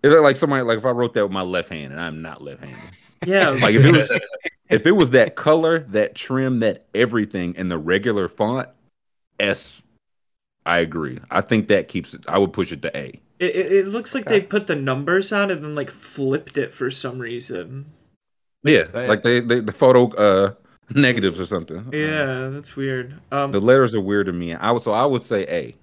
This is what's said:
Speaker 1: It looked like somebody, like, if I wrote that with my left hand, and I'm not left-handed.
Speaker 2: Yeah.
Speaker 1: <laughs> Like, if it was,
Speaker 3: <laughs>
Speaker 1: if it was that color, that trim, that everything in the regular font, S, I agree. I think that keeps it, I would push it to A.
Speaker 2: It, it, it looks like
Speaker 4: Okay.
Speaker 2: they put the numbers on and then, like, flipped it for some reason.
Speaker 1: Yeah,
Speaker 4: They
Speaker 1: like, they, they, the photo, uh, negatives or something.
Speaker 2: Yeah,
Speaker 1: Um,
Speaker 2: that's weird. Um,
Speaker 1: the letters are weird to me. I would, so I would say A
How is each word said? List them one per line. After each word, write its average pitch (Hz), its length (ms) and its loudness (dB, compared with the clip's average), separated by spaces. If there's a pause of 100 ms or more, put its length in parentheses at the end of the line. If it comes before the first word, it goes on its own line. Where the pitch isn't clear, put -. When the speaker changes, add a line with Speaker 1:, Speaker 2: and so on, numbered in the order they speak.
Speaker 1:
It 143 60 6
looked 160 140 8
like 135 140 6
somebody, 139 240 0
like, 117 160 0
if 104 80 -8
I 127 60 2
wrote 120 240 -2
that 107 80 2
with 98 80 -2
my 95 100 -4
left 90 280 -4
hand, 73 220 -12
and 76 80 -14
I'm 80 220 -8
not 80 220 -14
left-handed. - 340 -16 (480)
Speaker 2:
Yeah. 185 240 2
Speaker 1:
<laughs> 135 100 0
Like, 107 140 4
if 131 100 8
it 151 80 10
was, 151 200 4 (300)
Speaker 3:
<laughs> - 280 -14
Speaker 1:
if 110 160 2
it 170 60 6
was 175 200 4
that 120 240 4
color, 160 440 2
that 107 340 -2
trim, 131 460 -4
that 110 340 -2
everything 101 600 -2
in 92 140 -6
the 85 100 -4
regular 98 480 -2
font, 120 420 -4 (680)
S, - 420 -4 (840)
I 87 160 0
agree. 80 380 -6 (140)
I 98 100 0
think 110 280 0
that 95 180 2
keeps - 260 -8
it, - 140 -20
I 85 100 0
would 98 160 2
push 92 180 -4
it 78 120 -12
to - 120 -6
A. 69 240 -12 (200)
Speaker 2:
It, 180 160 -2
it, 180 160 -2
it 196 160 2
looks 220 260 -8
like 262 140 -6
Speaker 4:
Okay. 220 120 2
Speaker 2:
they 190 60 -4
put 202 220 -4
the 165 80 -2
numbers 143 580 -2
on 202 160 0
and 156 140 -6
then, 151 100 -10
like, 139 160 -6
flipped - 680 -6
it 127 140 -4
for 131 200 -8
some 131 260 -10
reason. 120 680 -12 (760)
Speaker 1:
Yeah, 135 200 4
Speaker 4:
They 113 240 -6
Speaker 1:
like, 104 160 2
they, 120 160 4
they, 120 200 0
the 107 140 -6
photo, 127 380 6
uh, 98 420 4 (380)
negatives 117 480 2
or - 80 -6
something. 92 440 -8
Speaker 2:
Yeah, 147 540 -4
Speaker 1:
Um, 135 80 -10
Speaker 2:
that's 143 220 -16
weird. 135 400 -8 (160)
Um, 139 200 -4
Speaker 1:
the 101 80 0
letters 123 360 4
are 104 60 0
weird 101 260 0
to 90 60 -4
me. 85 200 -6
I 98 180 -4
would, 120 120 0
so 113 80 -4
I 113 140 2
would 131 180 -2
say 98 240 -4
A 71 360 -6